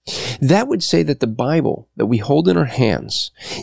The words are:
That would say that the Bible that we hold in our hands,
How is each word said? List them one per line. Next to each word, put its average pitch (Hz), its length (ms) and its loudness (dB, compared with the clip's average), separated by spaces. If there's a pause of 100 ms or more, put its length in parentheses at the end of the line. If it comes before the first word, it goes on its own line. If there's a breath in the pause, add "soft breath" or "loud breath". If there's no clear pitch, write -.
(420 loud breath)
That 190 260 4
would 190 160 -2
say 170 200 2
that 147 160 -2
the 123 80 0
Bible 120 680 -2
that - 120 0
we 117 100 2
hold 151 320 2
in 175 80 4
our 160 80 2
hands, - 640 -2 (320 loud breath)